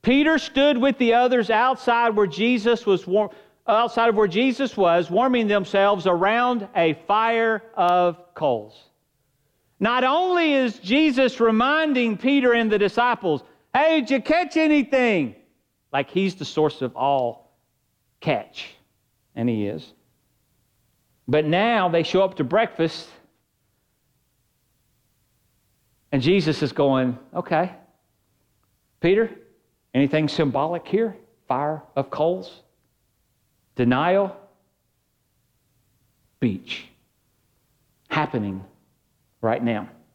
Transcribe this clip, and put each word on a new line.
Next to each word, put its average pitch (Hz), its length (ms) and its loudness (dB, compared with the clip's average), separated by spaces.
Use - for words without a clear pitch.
Peter 294 340 2
stood 277 400 0
with 262 220 0
the 226 140 2
others 240 360 2
outside 233 640 0
where 208 120 2
Jesus 226 580 -2
was 190 220 0
war-, 202 240 -2
outside 226 440 0
of 214 60 0
where 208 120 2
Jesus 240 500 -2
was, 175 320 2
warming 233 380 0
themselves 196 580 0
around 208 680 0
a 165 180 2
fire 226 560 0
of 180 440 0
coals. 113 540 -6
Not 240 240 0
only 339 500 2
is 254 260 0
Jesus 262 600 0
reminding 247 760 0
Peter 254 360 2
and 226 180 0
the 208 60 2
disciples, 202 680 0
"Hey, 311 280 2
did 226 100 -4
you 269 100 0
catch 330 360 0
anything?" 254 760 2
Like 135 180 -4
he's 190 260 -2
the 147 100 -12
source 156 360 -2
of 123 140 -6
all 131 640 -4
catch, - 560 -6
and 117 140 -2
he 107 180 -2
is. - 260 -10
But 151 180 0
now 190 420 0
they 165 160 0
show 185 200 0
up 190 120 -2
to 151 80 -4
breakfast, 165 680 -2
and 135 100 0
Jesus 156 400 2
is 143 120 -4
going, 131 440 0
"Okay, 175 380 -2
Peter, 208 300 2
anything 143 340 2
symbolic 156 600 -2
here? 220 280 -2
Fire 147 360 -4
of 139 140 -4
coals? 180 540 -4
Denial?" 165 600 0
Beach. - 460 -6
Happening 101 540 -4
right 117 220 -2
now. 110 260 -4